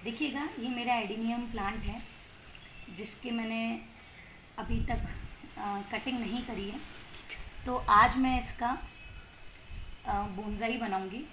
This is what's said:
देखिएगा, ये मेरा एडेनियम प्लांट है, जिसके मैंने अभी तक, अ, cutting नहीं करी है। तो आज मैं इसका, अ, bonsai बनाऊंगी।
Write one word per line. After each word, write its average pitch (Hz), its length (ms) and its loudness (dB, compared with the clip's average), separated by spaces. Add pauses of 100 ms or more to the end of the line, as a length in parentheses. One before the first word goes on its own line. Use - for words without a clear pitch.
देखिएगा, 269 460 0 (100)
ये 233 100 0
मेरा 240 260 2
एडेनियम 226 560 0
प्लांट 214 320 -2
है, 208 180 -2 (920)
जिसके 214 360 -2
मैंने 226 500 0 (760)
अभी - 280 2
तक, - 220 2 (500)
अ, 202 240 -2 (100)
cutting 240 280 0
नहीं 226 240 0
करी 196 260 -4
है। 247 100 -6 (880)
तो 254 100 2
आज - 420 10
मैं 262 220 6
इसका, 247 380 4 (1300)
अ, 208 80 2 (140)
bonsai 214 500 0
बनाऊंगी। 202 560 -2